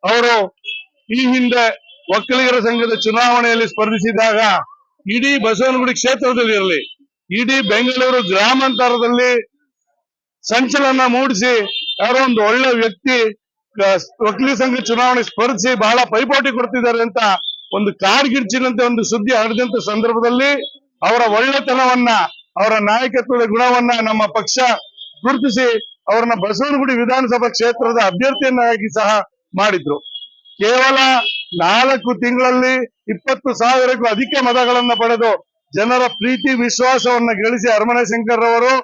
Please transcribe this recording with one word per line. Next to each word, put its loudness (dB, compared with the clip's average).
ಅವರು 2
ಈ 0
ಹಿಂದೆ 2
ಒಕ್ಕಲಿಗರ 0
ಸಂಘದ 0
ಚುನಾವಣೆಯಲ್ಲಿ 0
ಸ್ಪರ್ಧಿಸಿದಾಗ 0
ಇಡೀ 0
ಬಸವನಗುಡಿ 0
ಕ್ಷೇತ್ರದಲ್ಲಿ 0
ಇರಲಿ, -2
ಇಡೀ 0
ಬೆಂಗಳೂರು 0
ಗ್ರಾಮಾಂತರದಲ್ಲಿ 0
ಸಂಚಲನ 0
ಮೂಡಿಸಿ, 0
ಯಾರೋ 2
ಒಂದು 0
ಒಳ್ಳೆ 2
ವ್ಯಕ್ತಿ, -2
ಆ, 4
ಒಕ್ಕಲಿಗ -2
ಸಂಘ 0
ಚುನಾವಣೆ 0
ಸ್ಪರ್ಧಿಸಿ -2
ಬಹಳ 2
ಪೈಪೋಟಿ -2
ಕೊಡ್ತಿದ್ದಾರೆ -2
ಅಂತ -2
ಒಂದು -2
ಕಾರ್ಗಿಡ್ಚಿನಂತೆ 0
ಒಂದು 0
ಸುದ್ದಿ -2
ಹರಡಿದಂತ -2
ಸಂದರ್ಭದಲ್ಲಿ 0
ಅವರ 2
ಒಳ್ಳೆತನವನ್ನ, 2
ಅವರ 2
ನಾಯಕತ್ವದ 0
ಗುಣವನ್ನ 2
ನಮ್ಮ 0
ಪಕ್ಷ -2
ಗುರುತಿಸಿ 0
ಅವ್ರನ್ನ 2
ಬಸವನಗುಡಿ -2
ವಿಧಾನಸಭಾ 0
ಕ್ಷೇತ್ರದ 0
ಅಭ್ಯರ್ಥಿಯನ್ನಾಗಿ 0
ಸಹ 2
ಮಾಡಿದ್ರು. -2
ಕೇವಲ 2
ನಾಲ್ಕು 0
ತಿಂಗಳಲ್ಲಿ 0
ಇಪ್ಪತ್ತು -4
ಸಾವಿರಕ್ಕೂ 2
ಅಧಿಕ -2
ಮತಗಳನ್ನ 2
ಪಡೆದು 0
ಜನರ 2
ಪ್ರೀತಿ -2
ವಿಶ್ವಾಸವನ್ನ 0
ಗಳಿಸಿ 0
ಅರಮನೆ 2
ಶಂಕರ್ -2
ಅವರು 2